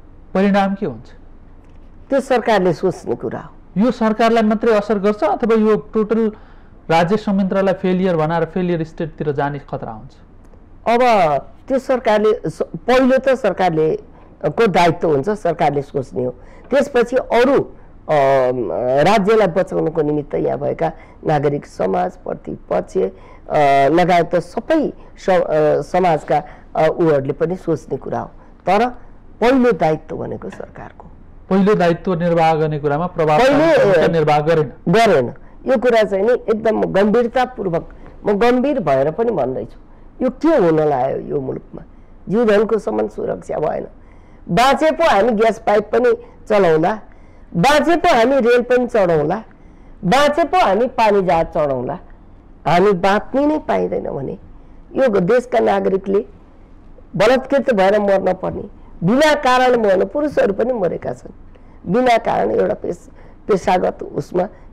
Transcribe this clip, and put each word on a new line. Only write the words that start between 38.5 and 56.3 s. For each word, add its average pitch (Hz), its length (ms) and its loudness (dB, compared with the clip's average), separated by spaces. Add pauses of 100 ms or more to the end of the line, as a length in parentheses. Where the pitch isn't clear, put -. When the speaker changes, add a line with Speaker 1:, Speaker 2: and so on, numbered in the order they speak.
Speaker 2:
भएर 208 300 0
पनि 233 200 -2
भन्दैछु, 127 480 -6 (460)
यो 254 60 0
के 302 260 2
हुन 165 240 2
लाग्यो 139 560 -2
यो 143 40 -4
मुलुकमा? - 420 -10 (460)
जीवधनको 214 500 2
समान 214 300 -4
सुरक्षा - 500 -8
भएन। - 280 -6 (600)
बाँचे 269 420 2
पो 330 200 0
हामी 220 220 2
ग्यास 214 260 0
पाइप 208 340 0
पनि 233 200 2 (360)
चलाउँला, 190 500 2 (580)
बाँचे 294 400 4
पो 359 200 2
हामी 254 240 2
रेल 240 220 4
पनि 247 240 0
चढाउँला, 175 560 0 (600)
बाँचे 294 400 2
पो 370 220 2
हामी 214 200 0
पानी 214 360 2
जहाज 165 240 0
चढाउँला। 139 520 -4 (680)
हामी 202 260 4
बाँच्नै 208 540 0
नै 302 120 0
पाइँदैन 190 520 -4
भने - 280 -8 (560)
यो 262 140 2
देशका 202 500 0
नागरिकले 196 640 0 (920)